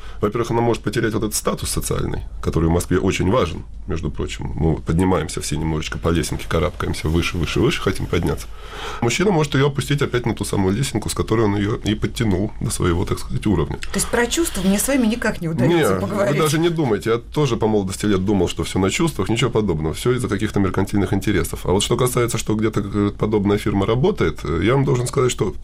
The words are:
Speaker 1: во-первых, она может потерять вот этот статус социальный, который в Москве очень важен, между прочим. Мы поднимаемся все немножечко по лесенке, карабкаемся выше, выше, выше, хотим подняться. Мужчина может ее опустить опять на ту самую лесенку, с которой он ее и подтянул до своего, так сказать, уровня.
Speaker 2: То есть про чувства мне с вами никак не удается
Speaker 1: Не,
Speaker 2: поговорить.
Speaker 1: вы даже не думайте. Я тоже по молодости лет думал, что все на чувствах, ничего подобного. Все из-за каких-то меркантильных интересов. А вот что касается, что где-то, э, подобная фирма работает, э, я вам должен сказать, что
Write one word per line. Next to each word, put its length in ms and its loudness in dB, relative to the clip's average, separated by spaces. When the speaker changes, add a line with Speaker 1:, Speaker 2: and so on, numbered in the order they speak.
Speaker 1:
во-первых, 300 0
она 100 2
может 220 2
потерять 320 0
вот 80 0
этот 140 -2
статус 340 -4
социальный, 520 -2
который 260 2
в 40 4
Москве 260 2
очень 320 2
важен, 320 0
между 240 -2
прочим. 460 -6
Мы 220 2
поднимаемся 600 0
все 160 -4
немножечко 420 -4
по 100 -2
лесенке, 400 -2
карабкаемся 580 -2
выше, 300 0
выше, 240 0
выше, 200 2
хотим 260 -2
подняться. 420 -2
Мужчина 280 2
может 240 2
ее 140 4
опустить 340 0
опять 240 0
на 80 2
ту 100 -4
самую 300 2
лесенку, 340 -2
с 60 -4
которой 280 0
он 120 2
ее 220 0
и 180 0
подтянул 560 0
до 100 -2
своего, 340 2
так 160 -2
сказать, 260 -4
уровня. 300 2
Speaker 2:
То 200 -6
есть 120 -2
про 180 0
чувства 380 -2
мне 140 4
с 100 -2
вами 180 2
никак 360 -2
не 60 -4
удается 480 2
Speaker 1:
Не, 40 -2
Speaker 2:
поговорить. 340 0
Speaker 1:
вы 80 2
даже 160 2
не 120 2
думайте. 400 0
Я 80 2
тоже 400 0
по 80 2
молодости 400 0
лет 180 2
думал, 240 4
что 160 -4
все 140 -2
на 100 4
чувствах, 400 0
ничего 220 2
подобного. 420 0
Все 200 0
из-за 140 0
каких-то 320 -2
меркантильных 540 2
интересов. 540 0
А 60 2
вот 100 4
что 160 0
касается, 400 2
что 160 -2
где-то, 260 0
э, 300 0
подобная 480 2
фирма 260 0
работает, 580 2
э, 220 -2
я 80 4
вам 140 2
должен 200 0
сказать, 240 2
что 340 -2